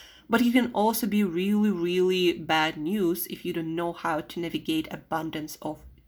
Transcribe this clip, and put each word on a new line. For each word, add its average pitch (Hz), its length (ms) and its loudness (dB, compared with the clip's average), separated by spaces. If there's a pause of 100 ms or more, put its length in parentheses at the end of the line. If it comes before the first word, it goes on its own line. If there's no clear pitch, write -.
(300)
But 233 120 4
it 240 120 4
can 247 200 4
also 220 340 2
be 208 160 2
really, 202 480 2
really 180 640 2
bad 160 440 0
news 175 500 0
if - 180 -10
you 175 80 -4
don't 165 220 -4
know 170 180 -2
how 165 280 -4
to - 180 -10
navigate 160 520 -4
abundance 156 720 -6
of 156 180 -8 (280)